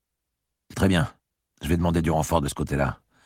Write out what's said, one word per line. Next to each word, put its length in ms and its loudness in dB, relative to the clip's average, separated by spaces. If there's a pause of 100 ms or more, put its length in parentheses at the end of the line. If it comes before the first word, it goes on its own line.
(760)
Très 100 0
bien, 260 2 (480)
je 60 -8
vais 100 2
demander 260 2
du 100 0
renfort 280 0
de 60 -2
ce 80 -6
côté-là. 460 -4 (260)